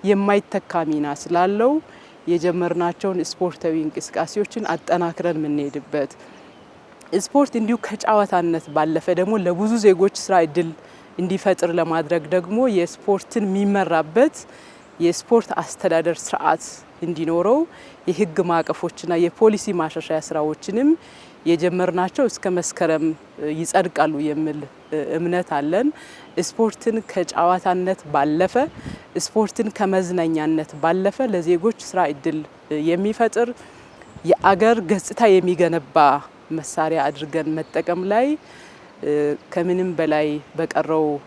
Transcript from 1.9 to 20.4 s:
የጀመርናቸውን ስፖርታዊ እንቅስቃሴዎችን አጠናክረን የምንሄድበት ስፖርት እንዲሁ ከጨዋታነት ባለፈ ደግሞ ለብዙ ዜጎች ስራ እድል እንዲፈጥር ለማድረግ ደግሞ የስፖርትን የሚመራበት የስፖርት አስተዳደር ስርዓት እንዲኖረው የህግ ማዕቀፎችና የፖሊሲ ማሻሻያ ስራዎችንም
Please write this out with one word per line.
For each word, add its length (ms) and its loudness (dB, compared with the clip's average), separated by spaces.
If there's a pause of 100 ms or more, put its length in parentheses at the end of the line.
የጀመርናቸውን 960 -2
ስፖርታዊ 560 -4
እንቅስቃሴዎችን 880 -6
አጠናክረን 720 -2
የምንሄድበት 760 -4 (1040)
ስፖርት 380 2
እንዲሁ 240 0
ከጨዋታነት 880 0
ባለፈ 460 0
ደግሞ 240 0
ለብዙ 400 0
ዜጎች 380 4
ስራ 260 -2
እድል 280 0 (480)
እንዲፈጥር 540 0
ለማድረግ 560 0
ደግሞ 300 0 (100)
የስፖርትን 760 0
የሚመራበት 920 2 (640)
የስፖርት 560 2
አስተዳደር 640 0
ስርዓት 460 -2 (380)
እንዲኖረው 560 0 (460)
የህግ 400 -2
ማዕቀፎችና 720 -2
የፖሊሲ 580 2
ማሻሻያ 460 -4
ስራዎችንም 680 0 (560)